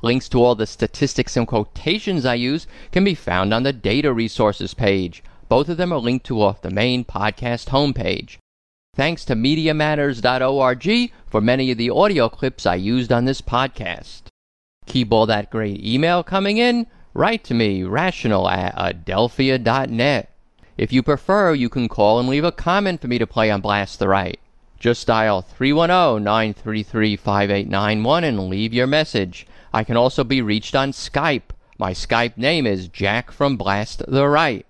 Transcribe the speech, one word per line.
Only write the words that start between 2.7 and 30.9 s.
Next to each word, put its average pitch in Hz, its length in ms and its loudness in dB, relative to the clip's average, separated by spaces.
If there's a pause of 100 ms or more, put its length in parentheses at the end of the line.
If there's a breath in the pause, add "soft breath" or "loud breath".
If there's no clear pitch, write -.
can 180 120 4
be 196 100 2
found 95 400 0
on 117 80 2
the 139 120 0
data 127 380 0
resources 113 640 0
page. 98 500 0 (240 soft breath)
Both 143 220 2
of 170 80 -2
them 180 140 -2
are 156 80 -2
linked 123 280 -2
to 113 140 0
off 104 220 0
the 92 80 -6
main 120 340 0
podcast 117 640 -4
homepage. 131 680 -2 (580)
Thanks 156 300 -2
to 135 100 0
media 156 400 0
matters 147 440 0
dot 123 220 0
org 135 720 0 (160 soft breath)
for 113 120 0
many 127 300 2
of 123 80 0
the 117 140 -2
audio 160 380 4
clips - 360 -4
I 90 100 2
used 113 360 0
on 120 140 2
this 131 160 -2
podcast. 120 840 -6 (640)
Keep 120 240 -2
all 110 160 4
that 104 240 -2
great 104 340 -4
email 160 380 0
coming 196 340 -2
in. 240 300 0 (260 soft breath)
Write 214 300 0
to - 100 -6
me, 104 300 0
rational 104 680 0
at 92 260 -2
adelphia 98 880 -2
dot 123 280 0
net. 120 400 0 (460 soft breath)
If 113 140 -2
you 127 120 2
prefer, 180 500 2
you 123 160 0
can 120 180 -2
call 107 320 4
and 123 80 0
leave 143 180 0
a 170 60 0
comment 185 500 -2
for - 60 -8
me 120 120 -2
to 110 80 0
play 113 240 0
on 101 100 0
Blast 101 380 -2
the 98 80 0
Right. 95 320 0 (400)
Just 117 260 0
dial 110 380 2
three 135 300 -2
one 165 180 4
oh, 165 260 4
nine 107 380 0
three 107 260 -6
three, 107 340 0
five 101 360 0
eight 101 180 0
nine 107 320 0
one 147 220 2
and 104 260 -2
leave 107 240 -4
your 123 140 2
message. 131 580 -2 (280 soft breath)
I 110 100 2
can 117 120 -2
also 127 280 2
be 127 180 0
reached 107 340 -2
on 135 160 0